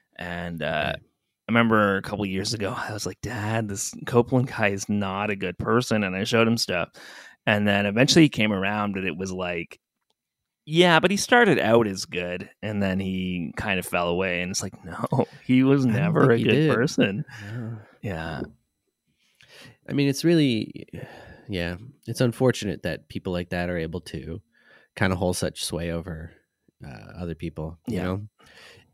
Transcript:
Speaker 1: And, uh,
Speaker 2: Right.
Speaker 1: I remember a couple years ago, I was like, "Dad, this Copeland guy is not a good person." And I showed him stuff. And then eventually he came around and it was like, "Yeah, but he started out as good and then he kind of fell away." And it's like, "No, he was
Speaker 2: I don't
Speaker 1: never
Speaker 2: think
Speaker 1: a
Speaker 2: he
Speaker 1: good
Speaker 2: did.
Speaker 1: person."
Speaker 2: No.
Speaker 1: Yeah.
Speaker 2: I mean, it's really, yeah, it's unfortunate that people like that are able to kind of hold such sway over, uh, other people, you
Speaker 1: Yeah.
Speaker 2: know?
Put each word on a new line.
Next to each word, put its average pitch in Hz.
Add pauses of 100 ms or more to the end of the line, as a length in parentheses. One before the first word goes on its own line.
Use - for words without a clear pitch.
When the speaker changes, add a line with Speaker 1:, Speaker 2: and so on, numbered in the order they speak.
(160)
Speaker 1:
And, 87
uh, 76
Speaker 2:
Right. - (440)
Speaker 1:
I 107
remember 110
a 98
couple 104
years 95
ago, 101
I -
was 104
like, -
"Dad, 110
this 98 (140)
Copeland 123
guy 110
is 101
not 101
a 104
good 92
person." 113
And 92
I 98
showed 113
him 117
stuff. 90 (580)
And 104
then 101
eventually 127
he 147
came 107
around 101
and 95
it 85
was 95
like, 87 (840)
"Yeah, 165
but 185
he 202
started 220
out 113
as 95
good 87 (140)
and 104
then 95
he 92
kind 98
of 90
fell 87
away." 87
And 90
it's -
like, 98
"No, 113 (180)
he 127
was 135
Speaker 2:
I 127
don't 110
Speaker 1:
never 160
Speaker 2:
think 120
Speaker 1:
a 117
Speaker 2:
he 117
Speaker 1:
good 110
Speaker 2:
did. 143
Speaker 1:
person." 131 (280)
Speaker 2:
No. 113 (220)
Speaker 1:
Yeah. 82 (1500)
Speaker 2:
I -
mean, 139
it's 139
really, 151 (640)
yeah, 87 (300)
it's 117
unfortunate 117
that -
people 92
like 87
that 87
are 87
able 82
to 82 (560)
kind 95
of 90
hold 90
such -
sway 85
over, 82 (520)
uh, -
other 85
people, 80
you -
Speaker 1:
Yeah. 90
Speaker 2:
know? 98 (640)